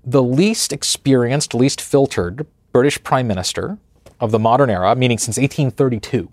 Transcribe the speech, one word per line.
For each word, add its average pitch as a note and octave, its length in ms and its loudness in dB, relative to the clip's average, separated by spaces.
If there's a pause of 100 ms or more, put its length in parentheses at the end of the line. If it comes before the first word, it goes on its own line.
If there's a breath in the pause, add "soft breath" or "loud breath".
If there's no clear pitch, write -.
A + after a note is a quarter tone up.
the C3 200 2
least D#3 500 0
experienced, C3+ 800 0
least B2+ 260 0
filtered B2+ 680 -2 (260)
British C3 300 2
prime C3 240 0
minister G2 500 -4 (420)
of A2+ 120 -2
the A2+ 80 2
modern A#2 320 4
era, F#2+ 260 2
meaning B2 220 2
since - 180 -6
eighteen C3+ 340 0
thirty-two A#2 640 -2